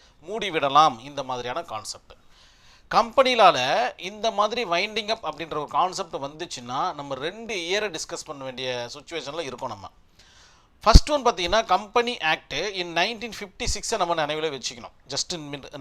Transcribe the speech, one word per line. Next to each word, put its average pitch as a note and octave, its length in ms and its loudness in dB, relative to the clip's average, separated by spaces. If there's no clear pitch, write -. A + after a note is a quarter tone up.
மூடிவிடலாம், D3+ 760 4
இந்த C#3+ 200 -10
மாதிரியான B2 400 -6
கான்செப்ட். - 520 -12
கம்பெனிலால A3+ 680 6
இந்த G#3+ 300 -4
மாதிரி G#3+ 320 0
winding G#3 520 -2
up - 80 -10
அப்படின்ற D#3 400 -8
ஒரு C3 40 -10
கான்செப்ட் F3 480 -2
வந்துச்சுன்னா, D3 800 -6
நம்ம C#3+ 220 -10
ரெண்டு G#3 380 -8
இயரை F#3+ 440 -2
டிஸ்கஸ் - 340 -10
பண்ண C#3 120 -14
வேண்டிய B2+ 500 -6
சுச்சுவேஷன்ல C#3+ 480 -10
இருக்கோம் B2+ 280 -8
நம்ம. G2 180 -14
ஃபர்ஸ்ட் A3+ 300 10
ஒன் C#4 120 2
பார்த்தீங்கன்னா, G3+ 400 2
கம்பெனி G#3+ 520 0
ஆக்ட் - 220 -4
in F3 160 -4
nineteen G#3+ 420 -2
fifty-six-ஐ - 600 -6
நம்ம E3+ 180 0
நினைவுல D#3 400 -2
வச்சுக்கணும். A2+ 380 -10
Just C#3 240 -4
in D#3+ 180 -8
min-, C#3 120 -10